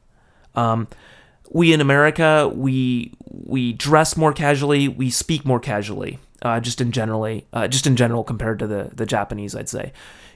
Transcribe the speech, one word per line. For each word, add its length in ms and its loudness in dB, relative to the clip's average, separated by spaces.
Um, 340 0
we 240 6
in 80 4
America, 720 4
we, 600 -2
we 480 -4
dress 420 2
more 180 2
casually, 540 2
we 220 -2
speak 360 -4
more 140 2
casually, 600 -6
uh, 160 -2
just 200 -6
in 120 0
generally, 600 -4
uh, 140 -2
just 200 0
in 80 4
general 280 2
compared 360 -4
to 80 -4
the, 260 -6
the 120 -4
Japanese, 500 -6
I'd 140 -10
say. 240 -8